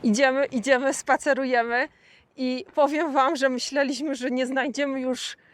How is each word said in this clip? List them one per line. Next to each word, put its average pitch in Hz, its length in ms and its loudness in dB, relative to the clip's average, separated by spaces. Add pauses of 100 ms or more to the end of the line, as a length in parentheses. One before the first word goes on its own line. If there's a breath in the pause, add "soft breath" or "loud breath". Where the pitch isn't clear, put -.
(100)
Idziemy, 262 360 4
idziemy, 269 480 0
spacerujemy 254 920 0 (480 soft breath)
i 254 280 -4 (100)
powiem 302 380 2
wam, 277 240 2
że 269 120 2
myśleliśmy, 269 680 -2
że 247 160 -4
nie 254 160 0
znajdziemy 269 540 -2
już 254 360 -6 (160 soft breath)